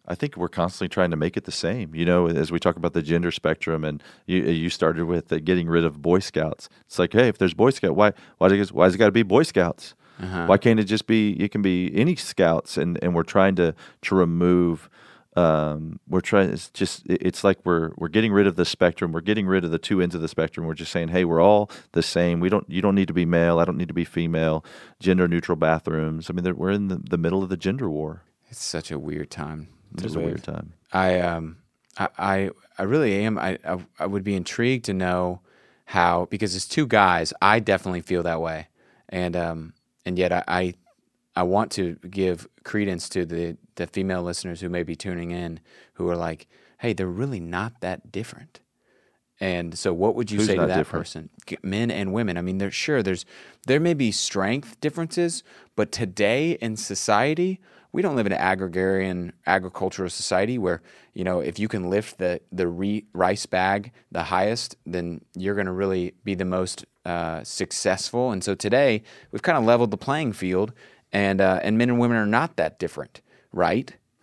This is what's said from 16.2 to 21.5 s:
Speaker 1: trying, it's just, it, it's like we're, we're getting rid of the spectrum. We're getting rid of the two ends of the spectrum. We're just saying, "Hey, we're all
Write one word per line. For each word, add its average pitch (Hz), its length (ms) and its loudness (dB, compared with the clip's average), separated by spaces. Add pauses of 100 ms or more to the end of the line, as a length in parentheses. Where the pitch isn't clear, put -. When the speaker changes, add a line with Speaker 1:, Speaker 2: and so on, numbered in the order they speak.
Speaker 1:
trying, 98 300 4
it's - 200 -8
just, - 360 -6
it, - 160 0
it's 90 220 -2
like 95 200 4
we're, 82 320 0
we're 82 120 -4
getting 107 240 2
rid 101 140 6
of 87 100 2
the 90 80 4
spectrum. 85 480 0
We're 82 100 -4
getting 104 240 0
rid 92 180 2
of 82 60 -2
the 82 80 0
two 98 240 -2
ends 87 140 -2
of 82 40 -4
the 80 80 -4
spectrum. 82 380 -4
We're 80 80 -4
just 80 180 -12
saying, 85 160 -2
"Hey, 90 160 2
we're 82 160 4
all 104 300 6 (220)